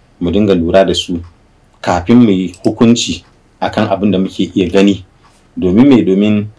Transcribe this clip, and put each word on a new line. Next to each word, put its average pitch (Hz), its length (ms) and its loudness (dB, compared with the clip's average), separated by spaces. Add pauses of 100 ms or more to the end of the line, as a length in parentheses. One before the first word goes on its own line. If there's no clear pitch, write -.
(200)
mu 87 100 -4
dinga 98 240 0
lura 87 300 2
da 90 100 -2
su 87 240 -6 (600)
kafin 90 380 0
mu 117 120 6
yi 92 240 -2 (100)
hukunci 117 580 0 (400)
akan 107 280 -4
abin 98 200 -2
da 92 80 0
muke 95 360 -6
iya - 160 0
gani. 98 340 0 (520)
Domin 92 300 2
me? 127 160 4
Domin, 104 440 0 (120)